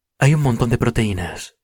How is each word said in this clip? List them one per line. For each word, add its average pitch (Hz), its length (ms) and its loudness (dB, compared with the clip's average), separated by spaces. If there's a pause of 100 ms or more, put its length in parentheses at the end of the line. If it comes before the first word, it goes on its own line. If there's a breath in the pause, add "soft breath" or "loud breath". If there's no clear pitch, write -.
(200)
Hay 147 160 4
un 156 60 0
montón 120 280 0
de 113 80 0
proteínas, 104 880 -4